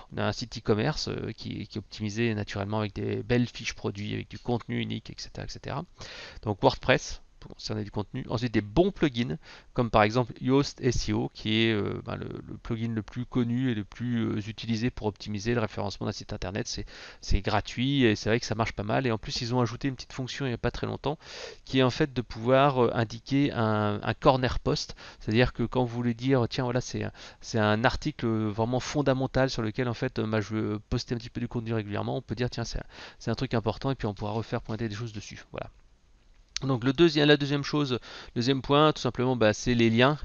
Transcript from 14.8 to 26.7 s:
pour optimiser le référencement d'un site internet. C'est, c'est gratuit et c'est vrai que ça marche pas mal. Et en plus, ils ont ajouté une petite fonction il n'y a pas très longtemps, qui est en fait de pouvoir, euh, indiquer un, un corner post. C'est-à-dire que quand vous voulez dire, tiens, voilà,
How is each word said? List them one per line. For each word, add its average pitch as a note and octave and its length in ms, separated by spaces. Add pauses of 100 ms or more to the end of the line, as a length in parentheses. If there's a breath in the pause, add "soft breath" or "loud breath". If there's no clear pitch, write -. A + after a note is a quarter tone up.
pour - 180
optimiser G#2 440
le A#2+ 80
référencement G#2+ 460
d'un A2 60
site - 200
internet. G#2 360
C'est, - 180 (340 loud breath)
c'est - 200
gratuit A#2+ 640
et A2 100
c'est - 140
vrai A2+ 100
que - 80
ça - 80
marche A2 160
pas G2+ 140
mal. B2 240
Et - 20
en A2 80
plus, - 220
ils B2 160
ont B2+ 40
ajouté A#2+ 280
une C3 80
petite - 160
fonction C3+ 340
il B2+ 40
n'y A#2 40
a A2 40
pas A#2+ 120
très - 160
longtemps, A#2 320 (460 loud breath)
qui C3 160
est - 20
en B2+ 80
fait C#3+ 220
de B2 100
pouvoir, C3 560
euh, A#2 160
indiquer B2 560
un, G#2+ 500
un A2+ 140
corner C3 460
post. - 340 (240 loud breath)
C'est-à-dire A#2 340
que A#2+ 120
quand B2+ 180
vous A#2 140
voulez A#2+ 180
dire, B2 340
tiens, - 140
voilà, B2 180